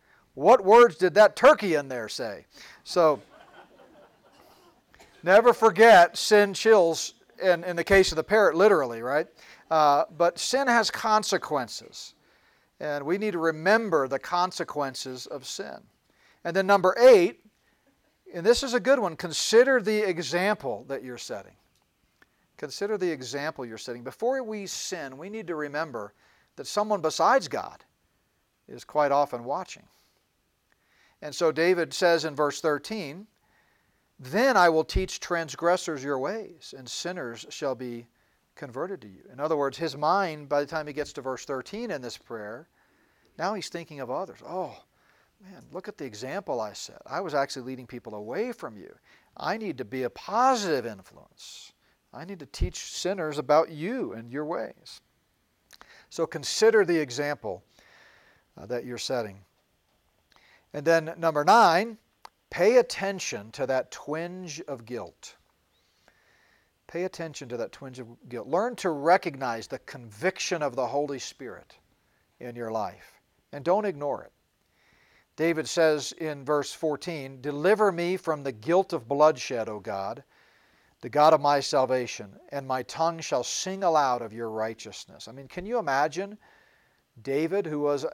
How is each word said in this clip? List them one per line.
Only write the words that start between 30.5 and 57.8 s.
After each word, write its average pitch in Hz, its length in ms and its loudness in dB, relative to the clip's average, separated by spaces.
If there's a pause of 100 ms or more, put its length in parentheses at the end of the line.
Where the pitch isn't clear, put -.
And 143 140 -14
so 160 180 2
David 165 400 2
says 170 320 2
in 151 100 -6
verse 143 280 -2
thirteen, 165 640 -4 (920)
"Then 214 380 0
I 175 140 8
will 156 140 2
teach - 360 -4
transgressors 165 840 -2
your 139 160 -4
ways, 175 580 -8
and 131 120 -18
sinners 170 600 -10
shall 135 240 -6
be 120 320 -10 (480)
converted 147 480 -10
to 104 60 -20
you." 95 220 -20
In 123 80 -18
other 156 180 -2
words, 139 200 -2
his 151 180 -6
mind, 156 540 -2
by 147 120 0
the 147 60 -4
time 156 200 -8
he 147 80 -12
gets 143 200 -8
to 147 60 -12
verse 127 240 -8
thirteen 202 460 -8
in 147 100 -8
this 120 160 -12
prayer, 113 520 -14 (680)
now 180 160 -4
he's 202 160 -10
thinking 160 320 -12
of 123 100 -8
others. 165 360 -8
"Oh, 165 280 -8 (680)
man, 185 280 -20
look 185 180 -14
at 202 100 -16
the 143 80 -10
example 127 560 -8
I 104 100 -8
set. - 320 -18
I 147 160 -8
was 165 140 -8
actually 139 320 -4
leading 127 200 -12
people 113 280 -14
away 135 380 -8
from 120 260 -14
you. 78 180 -20 (400)
I 190 220 -6
need 190 180 -8
to 131 80 -10
be 127 200 -6
a 120 60 -4
positive 202 760 -2
influence. - 880 -18 (400)
I 139 100 -14
need 185 140 -14
to 143 80 -16
teach - 480 -6
sinners 170 420 -4
about 147 320 4
you 160 460 -8
and 117 180 -14
your 147 140 -8
ways." - 560 -10 (1040)
So 165 180 -4
consider 208 600 2
the 165 120 0
example, 131 640 -6 (920)